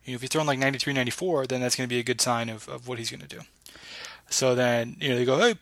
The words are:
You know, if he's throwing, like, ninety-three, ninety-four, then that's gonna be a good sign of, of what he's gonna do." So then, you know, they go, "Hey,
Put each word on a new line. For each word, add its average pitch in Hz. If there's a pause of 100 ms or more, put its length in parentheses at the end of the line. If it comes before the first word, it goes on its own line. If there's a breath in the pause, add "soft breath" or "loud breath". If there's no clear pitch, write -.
You 131
know, -
if 120
he's 127
throwing, 156
like, 139
ninety-three, 135
ninety-four, 135
then 127
that's 123
gonna 127
be 123
a 120
good 120
sign 117
of, 110
of 127
what 123
he's 113
gonna -
do." - (880 loud breath)
So 127
then, 120
you 147
know, 123
they 123
go, 131
"Hey, 226